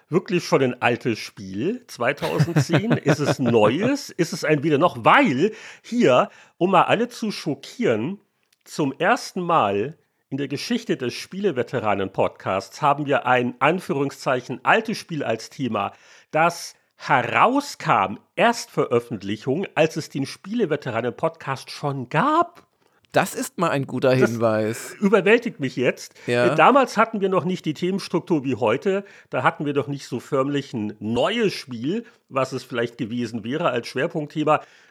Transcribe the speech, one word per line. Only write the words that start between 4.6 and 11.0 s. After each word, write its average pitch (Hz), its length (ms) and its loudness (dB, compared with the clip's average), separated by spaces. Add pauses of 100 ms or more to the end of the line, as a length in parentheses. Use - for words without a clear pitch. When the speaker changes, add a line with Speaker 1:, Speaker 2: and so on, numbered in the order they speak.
Speaker 1:
wieder 151 140 4
noch? 135 260 2
Weil 196 480 4 (300)
hier, 185 480 4 (280)
um 185 140 0
mal 165 120 6
alle 208 260 0
zu 214 220 -6
schockieren, 151 920 -4 (420)
zum 139 340 -4
ersten 202 440 -2
Mal 131 560 0 (320)
in 139 80 -6
der 139 100 -6
Geschichte 214 500 -4
des 120 160 -4